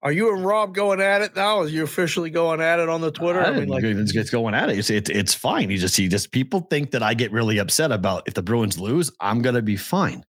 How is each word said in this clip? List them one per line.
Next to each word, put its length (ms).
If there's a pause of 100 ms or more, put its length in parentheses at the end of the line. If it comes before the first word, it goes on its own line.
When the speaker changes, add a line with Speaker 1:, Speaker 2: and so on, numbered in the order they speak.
Speaker 1:
Are 100
you 200
and 120
Rob 300
going 260
at 220
it 120
now? 240
Are 80
you 160
officially 480
going 300
at 180
it 100
on 120
the 100
Twitter? 300
Speaker 2:
I 60
Speaker 1:
I 40
mean, 100
Speaker 2:
didn't 100
Speaker 1:
like, 140
Speaker 2:
it's, 300
it's 160
going 240
at 160
it. 80
It's, 120
it's, 200
it's 240
fine. 360
You 80
just, 200
you 100
just, 220
people 300
think 320
that 100
I 120
get 180
really 260
upset 320
about 380
if 60
the 80
Bruins 360
lose, 320 (100)
I'm 220
gonna 200
be 140
fine. 480 (160)